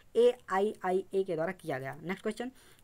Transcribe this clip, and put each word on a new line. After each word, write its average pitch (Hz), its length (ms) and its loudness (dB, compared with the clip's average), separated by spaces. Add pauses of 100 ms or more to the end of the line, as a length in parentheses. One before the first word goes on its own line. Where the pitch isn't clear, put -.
(160)
एआईआईए 196 1080 2
के 190 120 -4
द्वारा 165 180 -2
किया 156 260 -6
गया। 135 240 -8
नेक्स्ट 180 200 -6
क्वेश्चन, 240 300 -6 (320)